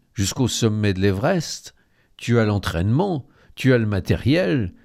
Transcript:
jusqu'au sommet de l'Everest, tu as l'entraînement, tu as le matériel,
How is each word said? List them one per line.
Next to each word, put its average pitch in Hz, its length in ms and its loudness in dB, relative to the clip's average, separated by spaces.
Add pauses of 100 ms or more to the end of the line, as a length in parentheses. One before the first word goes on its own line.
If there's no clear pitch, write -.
(140)
jusqu'au 101 320 -2
sommet 107 480 0
de 92 60 -4
l'Everest, 104 720 -2 (420)
tu 117 220 0
as 110 60 2
l'entraînement, 110 840 0 (280)
tu 131 200 2
as 120 40 4
le 113 60 0
matériel, 107 880 0 (120)